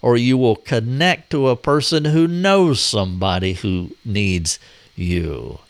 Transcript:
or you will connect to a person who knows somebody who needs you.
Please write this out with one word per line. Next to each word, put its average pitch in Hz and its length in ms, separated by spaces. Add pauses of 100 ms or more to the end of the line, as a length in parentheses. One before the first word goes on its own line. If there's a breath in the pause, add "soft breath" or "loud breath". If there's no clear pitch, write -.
or 120 140
you 123 200
will 120 200
connect 135 720
to 139 180
a 123 80
person 151 480
who 160 240
knows 180 520
somebody 92 760
who 92 500
needs 95 540 (360 soft breath)
you. 78 640 (120)